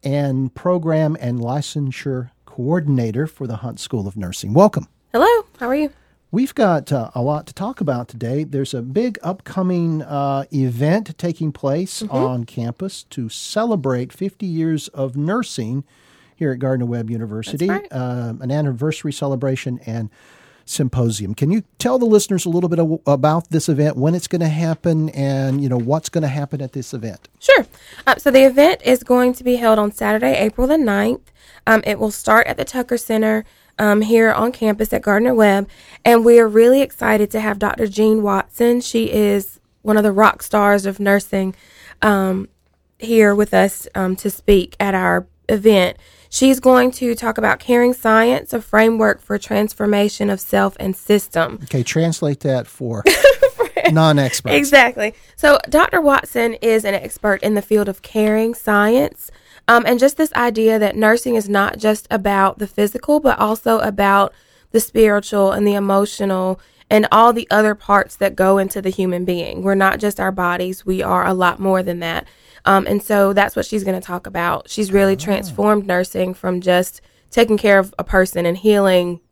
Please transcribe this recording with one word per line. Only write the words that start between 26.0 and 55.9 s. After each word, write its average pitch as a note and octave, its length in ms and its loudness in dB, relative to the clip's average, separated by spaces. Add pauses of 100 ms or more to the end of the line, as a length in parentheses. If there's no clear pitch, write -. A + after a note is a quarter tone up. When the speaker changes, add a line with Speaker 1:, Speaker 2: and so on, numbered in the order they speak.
Speaker 1:
gonna D#3 180 -4
happen C#3+ 340 -6
at C3 120 -10
this C3 200 -12
event? A2+ 360 -12 (100)
Speaker 2:
Sure. - 260 4 (400)
Uh, C4 120 2
so C#4+ 140 0
the C4 120 8
event C#4 400 4
is B3 180 2
going B3 300 2
to B3 140 -8
be B3 100 2
held A3+ 240 2
on G#3 140 -2
Saturday, A3 440 0
April G#3+ 300 -2
the D4+ 100 2
ninth. A3 540 -2 (360)
Um, A3 180 4
it G#3 140 -4
will G#3+ 120 -2
start A3 360 2
at - 100 -6
the - 80 -4
Tucker B3 320 -4
Center, A3 480 -2 (340)
um, G#3 220 2
here A3+ 320 4
on A#3 180 -2
campus G#3+ 400 -2
at - 120 -2
Gardner-Webb, G#3+ 680 2 (340)
and A#3 220 6
we A#3 140 8
are A3+ 100 6
really A#3+ 320 6
excited G#3+ 500 0
to A3 80 -4
have G#3 200 -4
Doctor G#3+ 280 -4
Jean G#3+ 360 2
Watson. A#3+ 580 0
She A3+ 280 -2
is G3+ 520 -2 (220)
one G#3+ 120 2
of G#3+ 80 4
the G#3 80 2
rock G#3 320 2
stars G3+ 420 2
of G3 140 -6
nursing, G3 560 -2 (460)
um, F#3+ 480 0 (500)
here A3 340 4
with G#3 200 0
us, F#3+ 420 0
um, F#3 220 -2
to - 120 -6
speak - 520 0
at G3+ 120 -2
our F3+ 340 0 (200)
event. G3+ 480 4 (320)
She's C4 320 2
going B3+ 340 4
to A#3+ 220 -4
talk A3+ 220 -6
about A3 220 0
Caring A#3+ 340 2
Science, A3+ 580 2
a A#3+ 80 -4
framework A3 640 2
for G#3 160 -6
transformation G#3 920 -2
of G3 120 -4
self G3 400 0
and F#3+ 120 -4
system. - 680 -2
Speaker 1:
Okay, C3+ 200 -4
translate D#3+ 580 -2
that C3 260 -2
for A2+ 400 -10
Speaker 2:
<laughs> C5+ 380 4 (460)
Speaker 1:
non-experts. D3+ 640 2
Speaker 2:
Exactly. B3 580 2 (220)
So C#4+ 240 4 (100)
Doctor E4 320 2